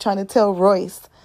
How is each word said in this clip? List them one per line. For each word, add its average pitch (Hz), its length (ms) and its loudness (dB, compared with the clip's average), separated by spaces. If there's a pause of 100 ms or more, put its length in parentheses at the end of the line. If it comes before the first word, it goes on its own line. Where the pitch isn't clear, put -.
trying 202 160 -2
to 196 80 -4
tell 202 280 2
Royce, 185 500 0 (220)